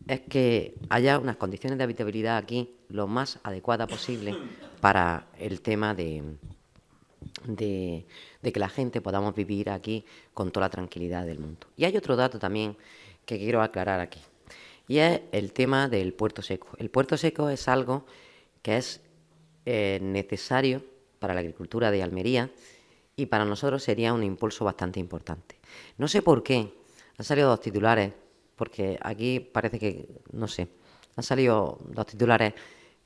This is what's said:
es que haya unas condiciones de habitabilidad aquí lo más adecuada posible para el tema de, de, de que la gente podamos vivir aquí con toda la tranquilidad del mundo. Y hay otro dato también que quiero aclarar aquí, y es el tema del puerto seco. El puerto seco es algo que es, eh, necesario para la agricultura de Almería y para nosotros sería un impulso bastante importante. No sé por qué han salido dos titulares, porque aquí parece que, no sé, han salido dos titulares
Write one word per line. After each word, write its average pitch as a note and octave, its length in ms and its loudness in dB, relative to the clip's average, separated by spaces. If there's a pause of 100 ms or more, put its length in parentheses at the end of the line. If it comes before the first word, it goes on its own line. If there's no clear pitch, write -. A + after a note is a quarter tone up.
es C3 140 -2
que A#2+ 540 2 (140)
haya C3+ 300 4
unas B2 160 -2
condiciones A2 420 -4
de C3 60 0
habitabilidad A2+ 540 -2
aquí A#2+ 380 -4 (120)
lo G2+ 180 -4
más A#2+ 380 -4
adecuada A2 420 -2
posible G#2 500 -6 (460)
para F2+ 460 4 (100)
el F#2+ 240 -6
tema G#2+ 320 0
de, D#2+ 300 -4 (1200)
de, F#2 600 -4 (340)
de B2 100 -2
que - 80 -4
la G2 100 0
gente B2 320 -4
podamos G2 340 -2
vivir G2+ 340 -2
aquí G#2 360 -6 (280)
con F#2 180 -4
toda G2 140 2
la F#2 60 -2
tranquilidad F2 540 -6
del E2 120 -8
mundo. D#2 300 -12 (100)
Y D3+ 80 2
hay F#3+ 100 0
otro C#3 200 0
dato B2+ 240 0
también G#2 360 -2 (500)
que A2 120 -6
quiero A2 240 0
aclarar F#2+ 380 0
aquí, F2 200 -8 (680)
y C3+ 100 2
es E3 240 4 (100)
el G2+ 220 -2
tema C3+ 340 4
del F#2+ 260 0
puerto G#2+ 280 -2
seco. - 280 -6 (100)
El A2 100 -6
puerto C3+ 260 2
seco D3+ 340 0
es C3+ 180 -2
algo C3 400 0 (560)
que G#2+ 140 2
es, - 240 -4 (640)
eh, G2+ 360 0
necesario B2+ 800 0 (380)
para F#2 160 -2
la F2+ 60 0
agricultura G#2+ 500 -2
de G2+ 100 2
Almería G2 480 0 (680)
y C#3+ 120 -4
para G#2+ 180 2
nosotros C3+ 380 0
sería A#2 300 2
un A#2 100 2
impulso G#2 420 -2
bastante F#2 340 -2
importante. E2+ 600 -10 (400)
No C#3 80 0
sé G3+ 160 4
por C#3+ 180 8
qué A2+ 320 2 (460)
han A2+ 60 -10
salido C#3+ 240 6
dos A2+ 120 4
titulares, G#2 520 4 (420)
porque G2 460 -4
aquí A#2 380 -2
parece A#2 380 -2
que, - 440 -6 (100)
no A2 160 -4
sé, F2 200 -4 (480)
han A#2+ 80 -6
salido A#2 600 4
dos - 220 -6
titulares A2+ 460 4 (520)